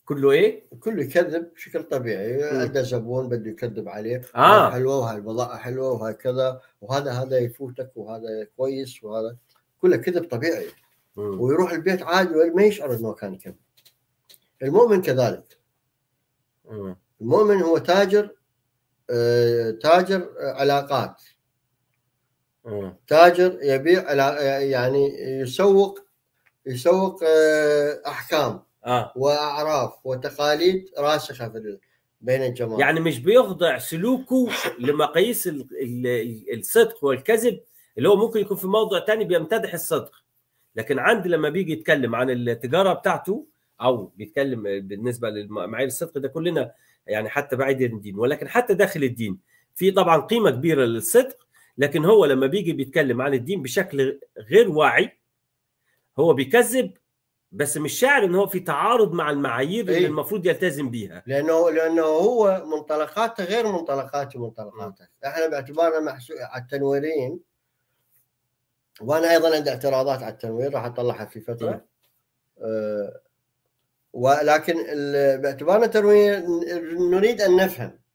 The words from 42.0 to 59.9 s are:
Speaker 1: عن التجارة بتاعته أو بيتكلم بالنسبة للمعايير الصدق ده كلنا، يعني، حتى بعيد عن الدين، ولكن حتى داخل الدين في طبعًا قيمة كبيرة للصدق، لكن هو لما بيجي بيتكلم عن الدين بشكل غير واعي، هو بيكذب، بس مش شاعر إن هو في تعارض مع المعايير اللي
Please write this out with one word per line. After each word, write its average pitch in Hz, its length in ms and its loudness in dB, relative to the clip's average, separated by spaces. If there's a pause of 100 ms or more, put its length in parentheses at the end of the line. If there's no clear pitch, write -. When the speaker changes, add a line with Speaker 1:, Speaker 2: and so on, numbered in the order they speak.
Speaker 1:
عن 131 160 0
التجارة 123 600 0
بتاعته 190 540 -4 (340)
أو 113 360 -2
بيتكلم 117 460 -4
بالنسبة 104 680 -6
للمعايير 107 580 -6
الصدق 147 300 -6
ده 127 100 -6
كلنا، 160 440 -4 (340)
يعني، 110 220 -4
حتى 143 280 -4
بعيد 131 260 0
عن 123 140 0
الدين، 101 220 -12
ولكن 139 300 -2
حتى 233 260 0
داخل 175 280 0
الدين 110 360 -4 (360)
في 185 160 0
طبعًا 170 300 4
قيمة 220 300 2
كبيرة 135 340 2
للصدق، 117 520 0 (420)
لكن 143 260 0
هو 202 200 8
لما 135 220 2
بيجي 165 260 -2
بيتكلم 135 500 -2
عن 139 120 0
الدين 135 280 -4
بشكل 143 580 -2 (180)
غير 175 320 4
واعي، 151 480 2 (1000)
هو 156 160 6
بيكذب، 220 560 2 (640)
بس 147 240 -4
مش 147 160 -4
شاعر 262 320 4
إن 175 100 2
هو 196 120 4
في 185 140 -6
تعارض 185 520 2
مع 160 180 -2
المعايير 143 540 -2
اللي 180 120 0